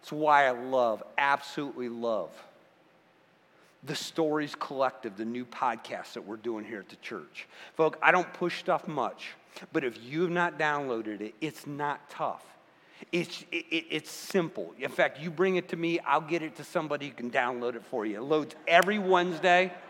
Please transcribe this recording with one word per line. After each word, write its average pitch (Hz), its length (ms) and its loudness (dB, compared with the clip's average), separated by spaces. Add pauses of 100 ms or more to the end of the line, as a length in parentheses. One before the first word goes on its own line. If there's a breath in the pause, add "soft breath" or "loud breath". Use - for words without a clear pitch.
That's - 100 -14
why 151 340 6
I 127 60 6
love, 123 520 2 (140)
absolutely 139 720 0
love, 113 400 -2 (1500 soft breath)
the 139 120 -6
Stories 151 600 0
Collective, 127 640 -2
the 110 80 -4
new 120 200 -6
podcast 113 680 -4
that 98 120 -10
we're 107 120 -10
doing 110 280 -6
here 107 140 -10
at 92 100 -16
the - 80 -18
church. - 500 -12 (280 loud breath)
Folks, 156 260 4
I 156 100 8
don't 175 220 4
push - 260 -4
stuff - 280 0
much, 127 460 -4 (400 loud breath)
but 151 100 0
if 117 200 -4
you 147 180 -2
have 175 100 2
not 175 280 0
downloaded 123 600 0
it, 107 200 -8
it's 156 240 -6
not 147 440 -6
tough. 135 340 -6 (680 loud breath)
It's, - 400 -2
it, 165 200 -6
it, 160 180 -2
it's 156 220 -6
simple. 156 680 -2
In 135 100 -4
fact, 147 300 2
you 165 100 -6
bring 180 280 2
it 175 120 -4
to 180 60 -4
me, 170 240 0
I'll 147 220 2
get 160 200 -2
it 156 140 -8
to 147 80 -12
somebody 143 460 -4
who 127 40 -14
can 120 160 -6
download 123 460 -2
it 113 80 -10
for 110 220 -4
you. 104 120 -4
It 113 60 -6
loads 151 320 0 (120)
every 180 320 6
Wednesday. 180 720 4 (160)